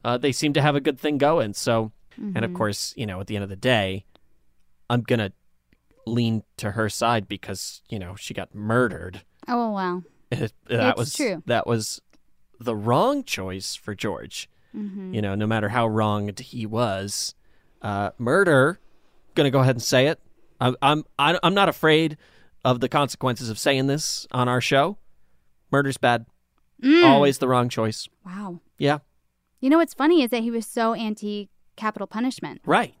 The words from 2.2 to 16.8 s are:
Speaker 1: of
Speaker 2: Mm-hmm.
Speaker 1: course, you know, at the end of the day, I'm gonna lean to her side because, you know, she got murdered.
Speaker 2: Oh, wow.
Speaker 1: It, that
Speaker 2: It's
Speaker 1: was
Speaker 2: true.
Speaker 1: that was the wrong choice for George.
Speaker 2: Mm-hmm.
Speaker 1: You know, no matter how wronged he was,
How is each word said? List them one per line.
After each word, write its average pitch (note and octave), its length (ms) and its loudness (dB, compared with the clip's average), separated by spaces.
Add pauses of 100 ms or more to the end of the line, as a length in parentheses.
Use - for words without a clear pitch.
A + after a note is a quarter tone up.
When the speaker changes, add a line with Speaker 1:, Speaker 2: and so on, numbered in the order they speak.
Speaker 1:
of A2+ 140 0
Speaker 2:
Mm-hmm. F3+ 60 -10
Speaker 1:
course, G#2 380 -4
you - 100 -6
know, F#2 140 -8
at F#2+ 80 -10
the G#2+ 80 -6
end G2+ 80 -4
of G2 60 -10
the G2 60 -12
day, G2 500 0 (840)
I'm A#2+ 120 2
gonna A2 300 -2 (760)
lean A2+ 380 0 (140)
to G#2+ 140 -6
her G#2+ 180 -2
side A#2 380 0
because, - 640 -12
you A2+ 100 -10
know, F2+ 160 -12
she - 180 -14
got - 200 -10
murdered. G#2 680 -2 (240)
Speaker 2:
Oh, A#3+ 240 -2
wow. F#3 320 -4 (280)
Speaker 1:
It, B2 220 -4 (140)
that A#2 240 2
Speaker 2:
It's - 60 -2
Speaker 1:
was A#2+ 180 -4
Speaker 2:
true. G#3+ 320 -4
Speaker 1:
that A#2 200 0
was A2+ 340 -4 (580)
the A#2 160 -4
wrong D#3 480 2
choice F#2+ 520 -8
for - 200 -12
George. D#2+ 540 -8 (260)
Speaker 2:
Mm-hmm. G3 380 -10
Speaker 1:
You G#2+ 80 -2
know, G2 140 -2
no G#2+ 120 -2
matter G#2+ 220 0
how A#2 180 0
wronged G#2 520 0
he A#2 260 -10
was, G#2 680 -4 (460)